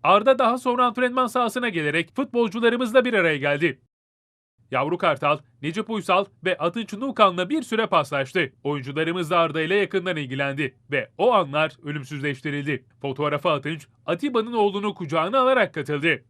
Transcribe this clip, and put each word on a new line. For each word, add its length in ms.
Arda 360
daha 180
sonra 280
antrenman 420
sahasına 420
gelerek 460
futbolcularımızla 920
bir 80
araya 240
geldi. 440
Yavru 260
Kartal, 420
Necip 280
Uysal 360
ve 120
Atınç 360
Nukan'la 560
bir 120
süre 260
paslaştı. 680
Oyuncularımız 680
da 80
Arda 220
ile 140
yakından 420
ilgilendi 600
ve 260
o 160
anlar 380
ölümsüzleştirildi. 1000
Fotoğrafa 520
Atınç, 340
Atiba'nın 480
oğlunu 400
kucağına 460
alarak 340
katıldı. 560